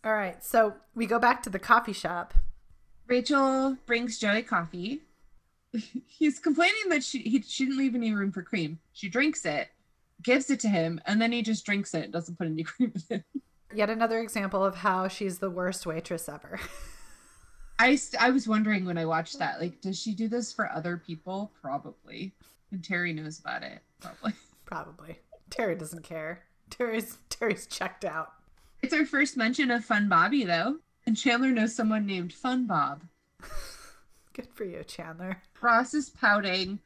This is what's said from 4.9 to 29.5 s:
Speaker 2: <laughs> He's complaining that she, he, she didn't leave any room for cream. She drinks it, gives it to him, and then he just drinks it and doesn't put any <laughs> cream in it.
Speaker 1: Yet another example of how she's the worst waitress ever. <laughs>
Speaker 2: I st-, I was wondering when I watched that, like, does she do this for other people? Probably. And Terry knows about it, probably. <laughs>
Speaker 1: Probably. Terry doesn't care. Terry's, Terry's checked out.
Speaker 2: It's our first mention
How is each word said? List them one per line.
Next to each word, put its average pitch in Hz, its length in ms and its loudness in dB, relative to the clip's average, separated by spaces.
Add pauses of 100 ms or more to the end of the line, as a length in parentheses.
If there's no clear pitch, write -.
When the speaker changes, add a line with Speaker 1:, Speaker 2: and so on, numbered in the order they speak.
Speaker 2:
<laughs> - 340 -8
He's 302 320 0
complaining 359 500 2
that 294 140 2
she, - 160 -6
he, 220 220 2
she - 240 -2
didn't 269 120 0
leave 269 180 2
any 226 180 0
room 196 180 0
for 185 100 -6
cream. 165 380 -4 (140)
She 196 160 -10
drinks 277 360 0
it, 151 220 -2 (560)
gives 269 260 4
it 262 120 2
to 220 80 2
him, 165 360 2
and 214 160 4
then 233 100 4
he 240 100 0
just 220 240 -2
drinks 202 280 -2
it 156 120 -2
and - 80 -12
doesn't 170 240 -6
put 170 100 -2
any 160 160 -2
<laughs> - 0 -
cream 233 300 0 (160)
in 220 80 -4
it. - 60 -6 (520)
Speaker 1:
Yet 208 140 2
another 226 300 0
example 196 440 -2
of 190 140 0
how 185 320 0
she's 185 300 -6
the 196 100 -4
worst 180 360 -4
waitress 165 440 -6
ever. 151 300 -12 (600)
<laughs> - 600 -12
Speaker 2:
I 254 160 8
st-, - 260 -2
I 247 100 8
was 254 160 2
wondering 214 380 2
when 175 120 -2
I 165 80 0
watched 165 340 -2
that, - 220 -2
like, 175 200 -6
does 190 200 -4
she 220 140 -4
do 220 120 -2
this 233 240 -4
for - 200 -4
other 170 260 -4
people? 185 540 -8 (100)
Probably. - 720 -10 (380)
And 185 120 -8
Terry 175 300 -2
knows 156 260 -8
about - 240 -8
it, - 180 -14 (200)
probably. - 320 -6 (160)
<laughs> - 160 -20
Speaker 1:
Probably. 156 540 -14 (300)
Terry 208 260 -2
doesn't 156 280 -12
care. 160 400 -10 (260)
Terry's, 233 480 -4 (120)
Terry's - 360 -2
checked - 400 -8
out. 160 280 -6 (480)
Speaker 2:
It's 262 120 -2
our 311 120 4
first - 320 0
mention 247 340 2